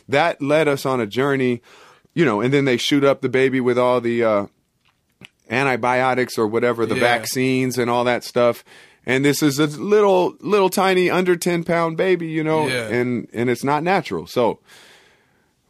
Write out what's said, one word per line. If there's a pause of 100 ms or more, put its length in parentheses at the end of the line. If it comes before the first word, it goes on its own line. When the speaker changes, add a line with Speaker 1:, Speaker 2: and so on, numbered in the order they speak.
(100)
Speaker 1:
that
led
us
on
a
journey, (540)
you
know,
and
then
they
shoot
up
the
baby
with
all
the,
uh, (1040)
antibiotics
or
whatever,
the
Speaker 2:
Yeah.
Speaker 1:
vaccines
and
all
that
stuff. (400)
And
this
is
a
little,
little
tiny
under
ten
pound
baby,
you
know,
Speaker 2:
Yeah.
Speaker 1:
and,
and
it's
not
natural.
So (1120)